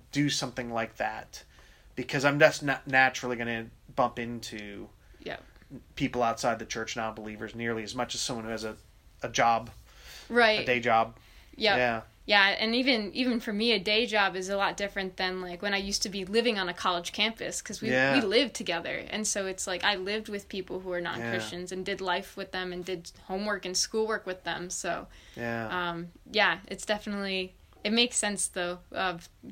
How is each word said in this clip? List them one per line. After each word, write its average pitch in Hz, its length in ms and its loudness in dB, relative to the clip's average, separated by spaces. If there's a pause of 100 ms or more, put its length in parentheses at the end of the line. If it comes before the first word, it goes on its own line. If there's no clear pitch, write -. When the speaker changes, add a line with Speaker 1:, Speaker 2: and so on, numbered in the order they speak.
(120)
Speaker 1:
do 143 200 2
something 123 420 -4
like 113 240 -2
that, 110 460 -6 (520)
because 135 300 -2
I'm 143 140 4
just 151 240 6
not 139 240 -2
naturally 131 480 4
gonna 117 320 -4 (280)
bump 123 220 2
into 107 720 -8 (320)
Speaker 2:
Yep. - 240 -10 (520)
Speaker 1:
people 123 280 0
outside 113 340 2
the 107 80 -10
church, 110 300 -6
non-believers, 110 580 -6
nearly 113 300 -4
as 104 100 -8
much 123 220 -4
as - 60 -4
someone 117 240 -4
who 113 60 -6
has 110 120 -6
a, 107 120 -6 (460)
a 120 80 -6
job, 117 400 4 (580)
Speaker 2:
Right. 226 340 6
Speaker 1:
a - 40 -4
day 123 140 4
job. 113 360 4 (400)
Speaker 2:
Yep. 208 220 4
Speaker 1:
Yeah. 117 240 2 (260)
Speaker 2:
Yeah, 202 320 8
and 220 140 2
even, 240 400 2
even 247 260 0
for 220 140 -4
me, 226 200 2
a 208 60 2
day 214 280 2
job 196 280 2
is 185 140 -4
a 202 80 -2
lot 190 200 0
different 196 400 -4
than, 185 240 -2
like, 180 200 -8
when 202 140 0
I - 20 0
used 196 260 -2
to 220 60 -4
be 190 160 -4
living 220 320 2
on 185 100 0
a 175 60 -4
college 175 380 -2
campus, - 500 -2
'cause - 220 -10
we, 220 80 0
Speaker 1:
Yeah. - 240 6
Speaker 2:
we 277 60 6
lived 247 340 4
together, 170 560 -4
and 214 160 -2
so 196 180 -2
it's 190 220 -6
like 180 160 -4
I 208 100 4
lived 202 340 -4
with 202 220 -8
people 185 300 -6
who 185 120 -6
are 175 100 -2
non-Christians 120 720 -4
Speaker 1:
Yeah. 190 60 -6
Speaker 2:
and 185 80 -6
did 196 160 -4
life 190 340 -2
with 190 160 -8
them 185 220 -4
and 180 100 -6
did 175 280 -6 (140)
homework 196 380 -2
and 185 140 -4
schoolwork 220 480 0
with 185 180 -6
them, 170 280 -6
so, 170 340 -4 (300)
Speaker 1:
Yeah. 117 320 -2 (240)
Speaker 2:
um, 170 160 -6 (240)
yeah, 190 360 2
it's 196 160 -10
definitely, 196 680 -4 (300)
it 208 100 0
makes 240 240 4
sense, 208 300 0
though, 180 320 -4 (120)
of 180 380 -2 (220)